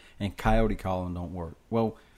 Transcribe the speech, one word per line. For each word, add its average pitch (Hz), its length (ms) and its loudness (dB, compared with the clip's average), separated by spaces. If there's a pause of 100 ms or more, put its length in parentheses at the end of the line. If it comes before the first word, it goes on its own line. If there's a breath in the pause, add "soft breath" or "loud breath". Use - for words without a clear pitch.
(200 loud breath)
and 98 180 -4
coyote 110 380 4
calling 92 380 -4
don't 87 200 -6
work. 85 220 -8 (140)
Well, 113 260 2 (220 soft breath)